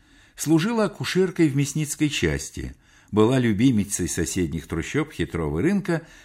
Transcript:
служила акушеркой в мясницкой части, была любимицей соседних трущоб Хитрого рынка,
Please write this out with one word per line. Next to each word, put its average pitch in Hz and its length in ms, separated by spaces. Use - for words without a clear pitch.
служила 202 500
акушеркой 170 640
в 131 80
мясницкой 143 540
части, 71 640
была 110 260
любимицей 107 720
соседних 82 560
трущоб 139 480
Хитрого 80 480
рынка, 170 400